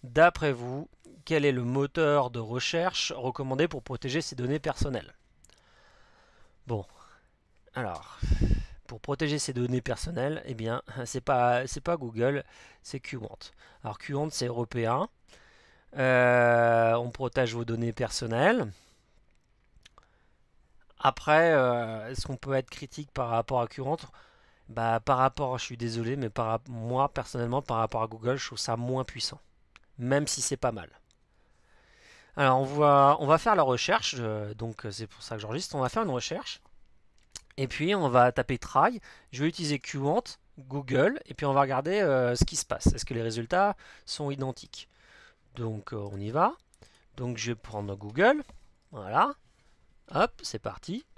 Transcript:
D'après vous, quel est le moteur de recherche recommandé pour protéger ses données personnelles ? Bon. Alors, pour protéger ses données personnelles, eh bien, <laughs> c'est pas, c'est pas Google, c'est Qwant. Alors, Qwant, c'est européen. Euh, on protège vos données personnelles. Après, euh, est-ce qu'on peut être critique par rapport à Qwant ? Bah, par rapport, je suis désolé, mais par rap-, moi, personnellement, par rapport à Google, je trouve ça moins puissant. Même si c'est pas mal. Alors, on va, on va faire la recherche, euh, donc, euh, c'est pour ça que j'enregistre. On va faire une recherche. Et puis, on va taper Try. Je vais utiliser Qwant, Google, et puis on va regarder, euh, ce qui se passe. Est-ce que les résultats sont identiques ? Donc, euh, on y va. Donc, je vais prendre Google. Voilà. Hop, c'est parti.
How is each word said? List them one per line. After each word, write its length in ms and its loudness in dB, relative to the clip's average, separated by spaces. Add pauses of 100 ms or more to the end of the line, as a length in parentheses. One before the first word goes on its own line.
D'après 500 4
vous, 380 -6 (340)
quel 220 2
est 60 4
le 120 -2
moteur 640 2
de 100 -8
recherche 760 -2
recommandé 500 -2
pour 160 -6
protéger 380 -4
ses 160 -10
données 220 -2
personnelles ? 560 -4 (1500)
Bon. 180 -2 (920)
Alors, 440 -8 (680)
pour 140 -14
protéger 400 -2
ses 120 -4
données 280 0
personnelles, 640 -4
eh 100 -8
bien, 280 -4 (120)
<laughs> 120 -6
c'est 140 -6
pas, 460 2
c'est 140 -8
pas 160 -2
Google, 480 -2 (380)
c'est 180 -12
Qwant. 380 -12 (440)
Alors, 160 -8
Qwant, 320 -4
c'est 160 -4
européen. 600 -2 (880)
Euh, 1000 6
on 160 -2
protège 440 0
vos 100 -4
données 280 -2
personnelles. 760 0 (2250)
Après, 540 4
euh, 580 2
est-ce 160 -6
qu'on 100 -6
peut 180 -6
être 160 -2
critique 400 -14
par 180 -4
rapport 320 0
à 60 0
Qwant ? 320 -6 (680)
Bah, 320 0
par 180 2
rapport, 400 0
je 60 -8
suis 120 -10
désolé, 400 -4
mais 140 -4
par 160 -2
rap-, 220 -2
moi, 440 -2
personnellement, 500 -4
par 160 -4
rapport 240 0
à 40 -2
Google, 300 -4
je 100 -8
trouve 120 -12
ça 180 -2
moins 280 -2
puissant. 360 -8 (580)
Même 280 2
si 160 -4
c'est 140 -2
pas 160 -2
mal. 180 -12 (1500)
Alors, 240 6
on 40 2
va, 560 8
on 60 -2
va 120 6
faire 180 4
la 60 6
recherche, 560 2
euh, 360 -4
donc, 320 -10
euh, 40 -8
c'est 160 -10
pour 160 -20
ça 140 -10
que 60 -10
j'enregistre. 320 -8
On 60 -2
va 80 0
faire 160 -2
une 60 -4
recherche. 500 -6 (960)
Et 120 -2
puis, 260 0
on 140 2
va 240 6
taper 260 -2
Try. 420 2 (300)
Je 140 -4
vais 40 2
utiliser 300 -4
Qwant, 460 -2 (340)
Google, 680 0
et 80 -12
puis 120 -4
on 60 2
va 80 4
regarder, 400 2
euh, 340 2
ce 100 2
qui 120 -6
se 100 -4
passe. 220 0
Est-ce 160 0
que 100 -6
les 80 -4
résultats 540 0 (300)
sont 260 -6
identiques ? 560 -10 (680)
Donc, 380 -8
euh, 180 -8
on 80 -10
y 120 -6
va. 260 2 (600)
Donc, 220 -6
je 140 -4
vais 20 0
prendre 400 -6
Google. 480 2 (480)
Voilà. 440 0 (800)
Hop, 200 0 (100)
c'est 160 -8
parti. 460 -10 (120)